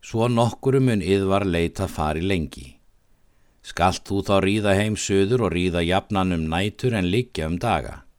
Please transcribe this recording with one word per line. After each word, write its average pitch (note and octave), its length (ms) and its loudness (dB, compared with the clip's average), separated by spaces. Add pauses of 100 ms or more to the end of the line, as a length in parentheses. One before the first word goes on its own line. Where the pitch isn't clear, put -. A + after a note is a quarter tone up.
Svo A2+ 240 -2
nokkru A#2+ 500 2
mun B2 240 2
yðvar G2 460 2
leita E2+ 400 0
fari D2+ 320 -2
lengi. D#2+ 560 -4 (880)
Skalt - 400 0
þú G2 160 -2
þá G2+ 120 0 (100)
ríða G2+ 340 2
heim G#2+ 160 0
suður G2 540 2
og D#2+ 80 -2
ríða F2 260 0
jafnan F#2 540 0
um D#2+ 160 -2
nætur G#2 420 -2
en F2+ 160 0
liggja G#2 380 -2
um D#2 100 -4
daga. F2 460 -4 (140)